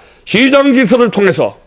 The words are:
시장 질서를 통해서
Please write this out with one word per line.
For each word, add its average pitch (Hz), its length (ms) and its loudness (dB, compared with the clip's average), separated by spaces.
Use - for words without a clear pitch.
시장 269 480 0
질서를 240 380 2
통해서 160 560 -2